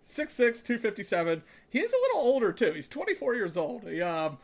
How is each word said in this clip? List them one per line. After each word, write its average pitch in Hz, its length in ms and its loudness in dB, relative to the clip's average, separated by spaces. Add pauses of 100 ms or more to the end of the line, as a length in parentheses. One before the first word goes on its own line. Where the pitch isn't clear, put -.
Six - 300 -6
six, 233 280 2
two 240 160 0
fifty-seven. 180 680 0 (260)
He 240 80 2
is 440 140 -2
a 523 40 4
little 480 320 2
older, 247 240 4
too. 185 200 2
He's 156 160 -8
twenty-four 277 480 -2
years 175 200 -2
old. 160 280 -4
He, 165 180 -4
um, 160 420 -2